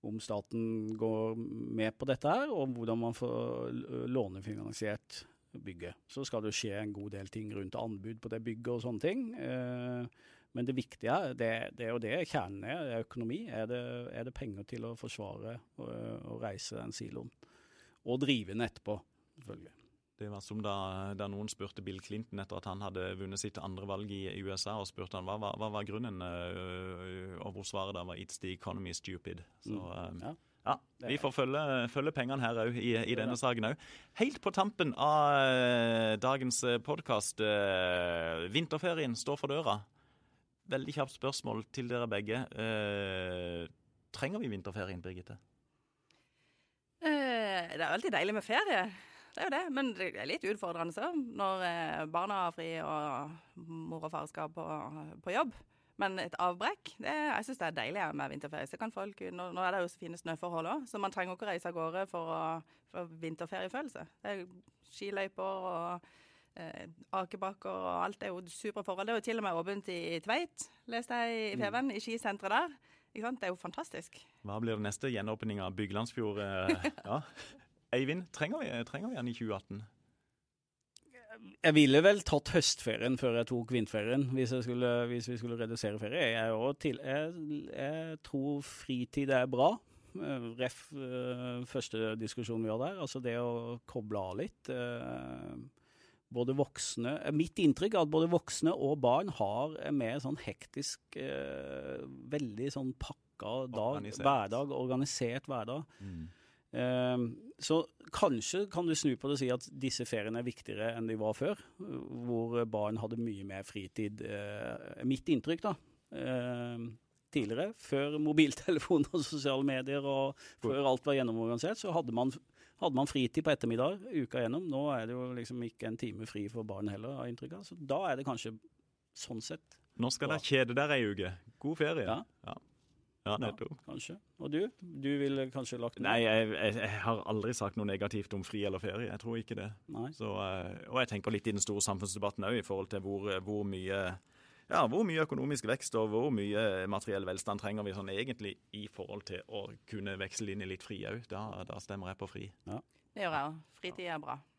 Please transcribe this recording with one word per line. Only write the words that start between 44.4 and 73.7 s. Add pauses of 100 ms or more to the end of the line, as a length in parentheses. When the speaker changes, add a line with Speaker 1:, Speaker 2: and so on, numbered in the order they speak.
Speaker 2:
vi
vinterferien,
Birgitte? (1600)
Speaker 3:
Eh,
det
er
alltid
deilig
med
ferie. (560)
Det
er
jo
det,
men
det
er
litt
utfordrende
så,
når,
eh,
barna
har
fri (100)
og (380)
mor
og
far
skal
på, (560)
på
jobb. (500)
Men
et
avbrekk,
det,
jeg
synes
det
er
deilig (100)
med
vinterferie.
Så
kan
folk, (120)
nå,
nå
er
det
jo
så
fine
snøforhold
også,
så
man
trenger
ikke
å
reise
av
gårde
for
å, (520)
for
vinterferiefølelse. (160)
Det
er (460)
skiløyper
og, (500)
eh, (280)
akebakker
og
alt
er
jo
super
forhold.
Det
er
jo
til
og
med
åpent
i, (160)
i
Tveit, (180)
leste
jeg (160)
i
Speaker 1:
Mm.
Speaker 3:
T
V-en,
i
skisenteret
der. (360)
Ikke
sant?
Det
er
jo
fantastisk. (280)